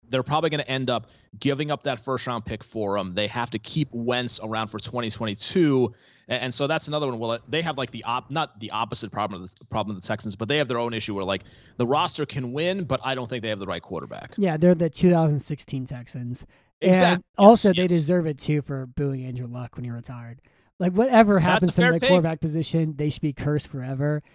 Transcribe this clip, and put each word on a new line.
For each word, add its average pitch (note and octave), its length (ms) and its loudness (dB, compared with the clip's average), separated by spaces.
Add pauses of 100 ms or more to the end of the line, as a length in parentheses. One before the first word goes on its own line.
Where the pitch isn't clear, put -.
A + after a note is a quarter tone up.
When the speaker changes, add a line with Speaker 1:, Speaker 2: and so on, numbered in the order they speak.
(100)
Speaker 1:
they're B2+ 140 0
probably D#3 260 0
gonna D3+ 140 -4
end C3 260 -2
up A#2 160 -2 (320)
giving C#3+ 320 -2
up C#3+ 140 -4
that C3+ 140 -2
first B2+ 280 -4
round A#2+ 180 -4
pick A2 180 -8
for G2+ 360 -4
him. F#2 140 -4
They G#2 160 -2
have A#2 220 -4
to A2 80 -6
keep D3 340 -4
Wentz B2 500 -4
around A2 260 -6
for G#2+ 100 -10
twenty A#2 320 -6
twenty-two, B2 840 0 (340)
a-, - 40 -4
and B2+ 200 -4
so C#3 140 -4
that's D#3 220 -2
another D3+ 200 -4
one. A#2+ 100 -6
Well, A#2 200 -4 (100)
they D3+ 140 -2
have, D#3 160 -4
like, C3 120 -6
the G#2+ 140 -10
op-, B2 260 -2
not D3 300 -4
the A2 100 -10
opposite A2 400 -6
problem G2+ 320 -6
of F#2 120 -16
the, - 100 -20
problem G#2 320 -6
of F2+ 60 -12
the - 40 -12
Texans, G#2 300 -6
but A2 100 -6
they C#3+ 120 0
have C#3 100 0
their A#2+ 100 -2
own A#2 140 -2
issue A2 220 -4
where, G2 100 -4
like, F#2+ 200 -2 (340)
the B2 80 0
roster D3 400 0
can B2+ 260 -8
win, F3 320 -2
but C3 180 -4
I C3 120 -4
don't B2+ 140 -8
think A#2+ 140 -8
they A2+ 60 -6
have G#2+ 100 -4
the G2 80 -8
right F2 160 -6
quarterback. C#2 540 -10
Speaker 2:
Yeah, F3 220 0
they're F3 160 6
the E3 160 0
two F3+ 200 4
thousand D#3+ 300 4
sixteen C3+ 460 -8
Texans. B2 580 -10 (380)
And F3+ 80 6
Speaker 1:
Exact-, F3+ 300 6
yes, - 60 -20 (120)
Speaker 2:
also, G#3 340 10
they F3 100 2
Speaker 1:
yes. F3+ 80 2
Speaker 2:
deserve E3+ 360 4
it D3+ 120 -4
too D3+ 220 0
for C3+ 260 -8
booing C3+ 380 -4
Andrew B2+ 220 -8
Luck A#2+ 300 -10
when B2 80 -8
he B2 60 -6
retired. A#2 500 -12 (380)
Like, F3+ 140 0
whatever A3 420 6
Speaker 1:
That's E3+ 100 6
a F3 40 4
Speaker 2:
happens F3+ 280 4
to F3 40 4
Speaker 1:
fair - 140 6
Speaker 2:
the - 60 2
Speaker 1:
take. - 100 4
Speaker 2:
quarterback E3 300 4
position, D#3 560 -2
they D3 120 -2
should - 140 -6
be D3+ 100 -2
cursed D3 360 -2
forever. C3+ 540 -4 (120)